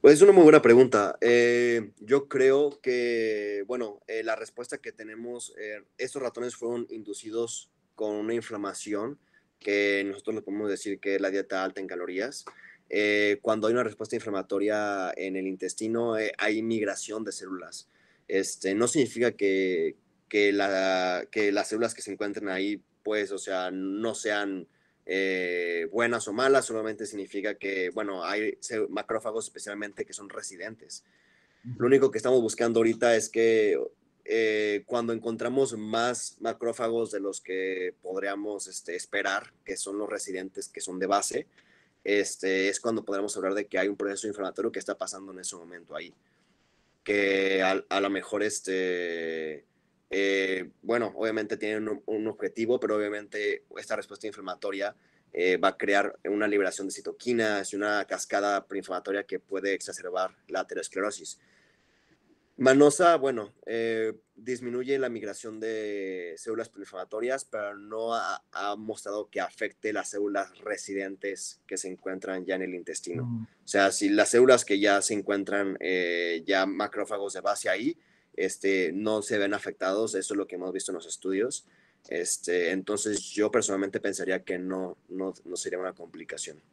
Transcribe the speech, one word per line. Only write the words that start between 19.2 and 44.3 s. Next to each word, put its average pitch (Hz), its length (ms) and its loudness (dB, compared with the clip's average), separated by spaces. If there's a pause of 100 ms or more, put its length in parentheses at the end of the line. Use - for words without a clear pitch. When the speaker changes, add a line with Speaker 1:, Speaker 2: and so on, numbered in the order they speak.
Speaker 1:
que, 92 640 2 (320)
que 104 240 4
la, 95 800 2
que 104 220 2
las 101 160 0
células 113 240 -2
que - 80 -14
se 101 100 -10
encuentren 101 380 -6
ahí, 98 320 -4 (220)
pues, 104 280 -2
o 98 60 -6
sea, 92 340 -4
no 98 420 -4
sean, 101 540 -2 (380)
eh, 87 880 0
buenas 117 360 0
o 101 60 -6
malas, 135 320 4
solamente 110 400 -4
significa 101 500 -6
que, 95 340 -2
bueno, 95 340 -4
hay 104 360 -2
ce-, 110 300 -4
macrófagos 107 560 -4
especialmente 104 600 -8
que 98 80 -20
son 101 160 -14
residentes. 98 720 -14 (640)
Speaker 2:
Ujú. 120 140 -10
Speaker 1:
Lo 120 80 4
único 135 240 8
que 113 60 -4
estamos 123 240 4
buscando 113 380 2
ahorita 113 360 4
es 110 140 0
que, 110 500 4 (460)
eh, 107 600 0
cuando 117 260 -2
encontramos 117 680 -2
más 113 600 -2
macrófagos 113 720 -2
de 104 80 -6
los 98 220 -6
que 92 600 -4
podríamos, 98 640 -6
este, 90 280 -10
esperar, 98 560 -4 (140)
que 98 100 -8
son 98 220 -6
los 104 120 -4
residentes, 95 600 -8
que - 100 -16
son 92 200 -8
de 92 80 -2
base, 101 400 -2 (580)
este, 95 640 0
es 98 100 -4
cuando 113 240 -2
podremos 101 320 -4
hablar 95 180 -2
de 101 140 -2
que 95 100 -4
hay 95 120 2
un 101 80 -4
proceso 101 300 -4
inflamatorio 101 440 -4